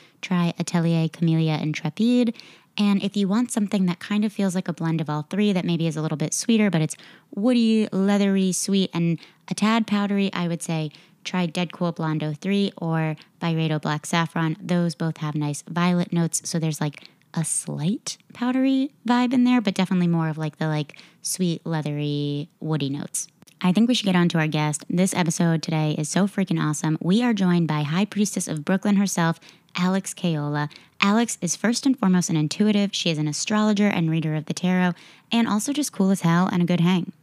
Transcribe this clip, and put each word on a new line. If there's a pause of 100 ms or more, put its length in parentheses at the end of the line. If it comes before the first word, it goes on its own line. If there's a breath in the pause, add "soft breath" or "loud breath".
(200 loud breath)
try
Atelier
Camellia
Intrépide. (420 loud breath)
And
if
you
want
something
that
kind
of
feels
like
a
blend
of
all
three,
that
maybe
is
a
little
bit
sweeter,
but
it's (380 loud breath)
woody,
leathery,
sweet,
and (280 loud breath)
a
tad
powdery,
I
would
say (320 loud breath)
try
Dead
Cool
Blonde
oh
three
or (260 loud breath)
Byredo
Black
Saffron.
Those
both
have
nice
violet
notes,
so
there's,
like, (260 loud breath)
a
slight (160)
powdery (160)
vibe
in
there,
but
definitely
more
of,
like,
the,
like, (240 loud breath)
sweet,
leathery, (100)
woody
notes. (340)
I
think
we
should
get
on
to
our
guest.
This
episode
today
is
so
freaking
awesome.
We
are
joined
by
High
Priestess
of
Brooklyn
herself, (360 loud breath)
Alex
Caiola. (320 loud breath)
Alex
is
first
and
foremost
an
intuitive.
She
is
an
astrologer
and
reader
of
the
tarot, (380 loud breath)
and
also
just
cool
as
hell
and
a
good
hang.